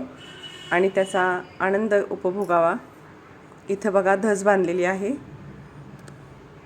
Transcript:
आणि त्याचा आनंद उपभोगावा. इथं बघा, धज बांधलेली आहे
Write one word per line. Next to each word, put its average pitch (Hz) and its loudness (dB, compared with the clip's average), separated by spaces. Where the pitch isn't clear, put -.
आणि 180 4
त्याचा 190 0
आनंद 196 2
उपभोगावा. 180 0
इथं 196 -2
बघा, 196 6
धज 196 2
बांधलेली 185 4
आहे 190 0